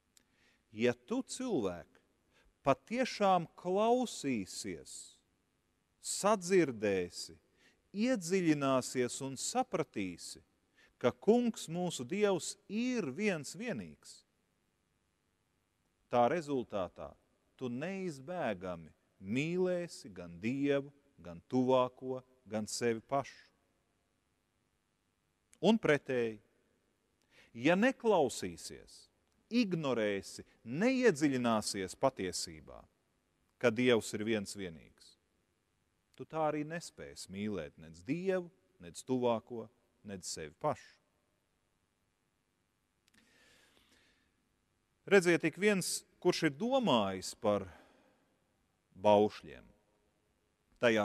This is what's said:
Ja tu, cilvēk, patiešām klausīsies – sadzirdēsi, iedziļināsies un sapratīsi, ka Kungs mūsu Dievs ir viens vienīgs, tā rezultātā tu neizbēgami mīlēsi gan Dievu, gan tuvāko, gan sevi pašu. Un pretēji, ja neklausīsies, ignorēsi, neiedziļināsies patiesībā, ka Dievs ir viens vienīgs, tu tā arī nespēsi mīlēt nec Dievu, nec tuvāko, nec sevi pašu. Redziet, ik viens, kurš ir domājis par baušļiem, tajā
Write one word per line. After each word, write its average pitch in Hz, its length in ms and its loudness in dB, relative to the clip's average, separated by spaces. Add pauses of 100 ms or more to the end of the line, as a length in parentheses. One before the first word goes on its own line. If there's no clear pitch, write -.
(720)
Ja 117 240 2
tu, 247 260 -6
cilvēk, 110 640 -4 (800)
patiešām 190 800 2 (100)
klausīsies – 175 1600 -2 (920)
sadzirdēsi, 131 1300 0 (580)
iedziļināsies 160 1300 2
un 135 160 -8
sapratīsi, 139 1000 -6 (600)
ka 120 100 4
Kungs 233 560 2
mūsu 165 400 -4
Dievs 196 480 0 (100)
ir 226 460 -2
viens 170 440 -2
vienīgs, 123 640 -10 (1900)
tā 120 180 4
rezultātā 120 800 -4 (480)
tu 131 120 -6
neizbēgami 135 1200 -6 (300)
mīlēsi 165 920 -2
gan 87 260 -14
Dievu, 139 520 0 (280)
gan 85 280 -14
tuvāko, 127 760 2 (200)
gan 107 260 -6
sevi 117 340 0
pašu. - 460 -6 (2250)
Un 220 180 6
pretēji, 127 580 0 (1200)
ja 143 240 4
neklausīsies, 143 1300 0 (460)
ignorēsi, 131 920 -2 (180)
neiedziļināsies 131 1400 2
patiesībā, 80 840 -4 (800)
ka 123 100 4
Dievs 120 420 2
ir 104 140 -4
viens 104 300 -4
vienīgs, 80 580 -14 (1040)
tu 131 80 -12
tā 156 220 -2
arī 151 180 -2
nespēsi 87 640 -12
mīlēt 95 460 -6
nec 80 260 -20
Dievu, 175 460 -2 (320)
nec 87 220 -16
tuvāko, 117 640 -2 (380)
nec 98 220 -12
sevi 78 320 -10
pašu. - 340 -4 (4000)
Redziet, 170 380 6
ik 156 160 0
viens, 202 400 0 (140)
kurš 180 320 2
ir 147 80 0
domājis 143 800 0
par 101 300 0 (1300)
baušļiem, 95 680 4 (1160)
tajā 110 240 6